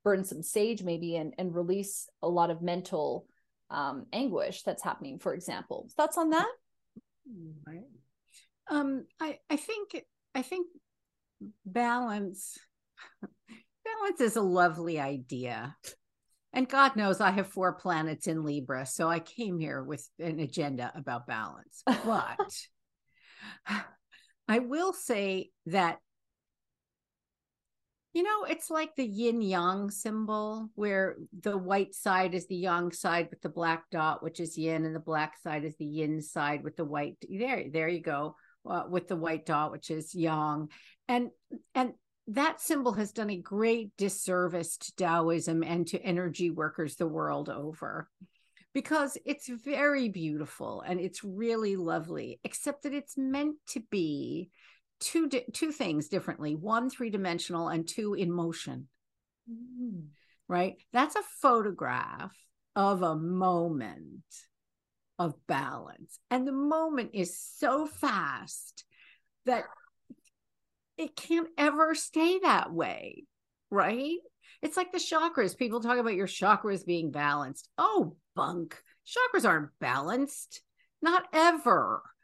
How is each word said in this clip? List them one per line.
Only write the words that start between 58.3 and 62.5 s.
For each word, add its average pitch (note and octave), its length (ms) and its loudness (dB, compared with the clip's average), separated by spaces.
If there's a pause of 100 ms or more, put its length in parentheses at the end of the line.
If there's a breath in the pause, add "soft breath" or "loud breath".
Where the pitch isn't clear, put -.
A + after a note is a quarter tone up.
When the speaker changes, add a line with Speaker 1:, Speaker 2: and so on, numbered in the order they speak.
Speaker 2:
motion. E3 560 -4 (640)
Speaker 1:
Mm. A#3+ 540 -8 (440 soft breath)
Speaker 2:
Right? F3+ 280 0 (160 soft breath)
That's C#4+ 240 4
a G#4 60 -2 (200)
photograph F#3+ 880 2 (440)